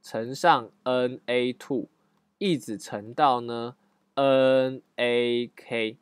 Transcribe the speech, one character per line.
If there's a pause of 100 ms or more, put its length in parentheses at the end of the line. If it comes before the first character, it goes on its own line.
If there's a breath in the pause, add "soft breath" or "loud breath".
乘
上 (140)
N
A
two， (500)
一
直
乘
到
呢 (380)
，N (160)
A
K。